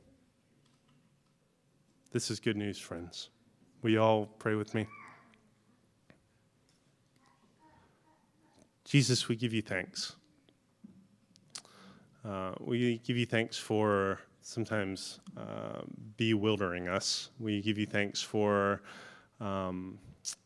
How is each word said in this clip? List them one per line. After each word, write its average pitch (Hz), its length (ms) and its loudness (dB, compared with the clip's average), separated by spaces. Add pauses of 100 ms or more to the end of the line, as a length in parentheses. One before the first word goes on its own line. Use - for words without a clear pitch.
(2000)
This - 200 -2
is 107 100 -4
good 110 160 0
news, 104 220 -2
friends. - 520 -12 (520)
Will 117 80 4
you 110 100 8
all 110 260 6 (120)
pray 110 160 0
with 107 200 -2
me? 110 120 2 (4000)
Jesus, 123 420 4
we 120 80 0
give 113 180 -2
you 110 100 0
thanks. - 520 -6 (2000)
Uh, 95 360 -4
we 120 380 2
give 120 180 -2
you 120 100 2
thanks 113 320 0
for 101 640 2 (200)
sometimes, 104 760 -4 (180)
uh, 53 440 -8 (360)
bewildering 101 720 2
us. - 440 -2 (100)
We 107 200 0
give 101 160 0
you 104 100 0
thanks 101 360 -2
for, 101 600 4 (580)
um, 95 580 -4 (480)